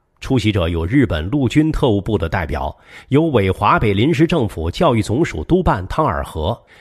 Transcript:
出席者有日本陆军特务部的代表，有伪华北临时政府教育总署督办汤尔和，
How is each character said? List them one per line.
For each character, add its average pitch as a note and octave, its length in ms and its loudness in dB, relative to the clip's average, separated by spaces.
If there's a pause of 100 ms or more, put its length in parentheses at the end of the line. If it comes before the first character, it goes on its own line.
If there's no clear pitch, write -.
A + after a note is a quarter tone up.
(200)
出 - 180 -2
席 G#2+ 140 2
者 F#2 160 0
有 E2 180 -2
日 B2 200 2
本 E2 240 -4
陆 C3+ 180 0
军 D#3 240 2
特 D3 180 0
务 G2+ 120 2
部 G#2 160 -2
的 E2 100 -4
代 E2+ 180 -4
表， C#2 300 -6 (340)
有 C#3+ 180 4
伪 G#2+ 220 2
华 A2+ 300 2
北 A2+ 140 2
临 A#2+ 200 2
时 D3 120 4
政 D3+ 240 0
府 E2 200 -6
教 C#3+ 260 2
育 A2 60 2
总 A#2+ 220 -2
署 D#2+ 200 -4
督 F3+ 180 2
办 B2+ 260 -2
汤 - 180 -2
尔 D#2 180 -2
和， E2 360 -4 (220)